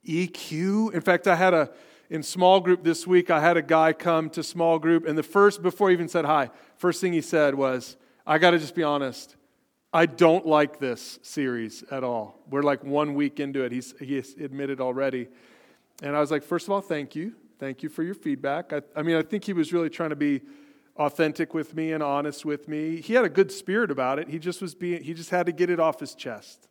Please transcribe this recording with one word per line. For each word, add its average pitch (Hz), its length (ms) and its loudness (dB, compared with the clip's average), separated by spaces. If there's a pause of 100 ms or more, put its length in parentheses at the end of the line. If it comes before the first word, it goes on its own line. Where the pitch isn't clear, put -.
E 170 240 -2
Q? 190 640 -2
In 160 100 -4
fact, 180 260 2
I 180 80 6
had 185 180 4
a, 151 180 2 (380)
in 160 140 -6
small 185 360 4
group 180 240 2
this 160 220 0
week, 180 240 4
I 160 100 4
had 170 180 4
a 160 40 2
guy 160 320 4
come 160 380 0
to 160 120 -6
small 165 360 0
group, 165 260 2
and 156 120 -2
the 147 60 -2
first, 202 380 2
before 185 280 0
he 185 40 6
even 170 140 0
said 165 180 -2
hi, 143 240 2 (280)
first 175 240 0
thing 180 120 0
he 160 80 2
said 147 340 2
was, 131 420 -2 (280)
"I 156 120 2
gotta 175 200 6
just 151 180 -4
be 170 80 0
honest, 143 520 -4 (580)
I 165 120 6
don't 170 400 4
like 151 340 2
this 123 420 -8
series 120 720 -6
at 131 120 -6
all." 117 460 -6
We're, 139 140 -2
like, 143 200 0
one 143 320 -2
week 143 240 -2
into 139 240 -4
it. 123 80 -4
He's, 123 280 -10
he's 135 380 -8
admitted 139 440 -8
already. 127 460 -4 (760)
And 143 120 -4
I 151 40 2
was 147 120 0
like, 147 100 -2
"First - 240 -6
of 202 60 -6
all, 196 100 0
thank 151 340 -8
you. 190 200 -8 (240)
Thank 135 240 -10
you 156 60 -8
for 165 120 -8
your 180 140 -6
feedback." 143 580 -6
I, 147 80 -4 (140)
I 151 80 -4
mean, 165 140 2
I 160 40 2
think 196 220 -4
he 202 100 -6
was 160 180 0
really 170 180 0
trying 165 200 -6
to 151 60 -4
be 143 260 0 (560)
authentic 151 560 -2
with 156 220 -6
me 160 160 -4
and 156 100 -4
honest 143 420 -4
with 147 240 -6
me. 156 320 -6
He 220 140 -6
had 247 100 4
a 180 60 0
good 185 220 4
spirit 202 400 -2
about 131 260 0
it. 147 100 -6
He 156 120 -8
just 170 240 -8
was 170 100 -10
being, 175 300 -6
he 165 100 -10
just 165 160 -14
had 180 160 0
to 170 60 -2
get 170 180 0
it 170 100 0
off 160 200 2
his 143 160 -12
chest - 560 -16